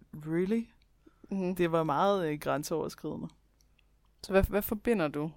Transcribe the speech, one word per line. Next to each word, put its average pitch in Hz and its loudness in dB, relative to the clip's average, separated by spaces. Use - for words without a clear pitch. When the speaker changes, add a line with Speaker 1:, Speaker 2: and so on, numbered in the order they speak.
Speaker 1:
really? 175 -2
Speaker 2:
Mhm. 190 -2
Speaker 1:
Det 175 2
var 165 4
meget, 170 2
øh, 151 -4
grænseoverskridende. 151 -4
Speaker 2:
Så - -10
hvad, 196 6
hvad 196 0
forbinder 208 0
du 151 -4